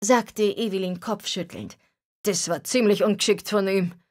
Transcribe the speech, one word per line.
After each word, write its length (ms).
sagte 400
Evelyn 560
kopfschüttelnd. 800
„Das 240
war 160
ziemlich 400
ungeschickt 440
von 200
ihm.“ 260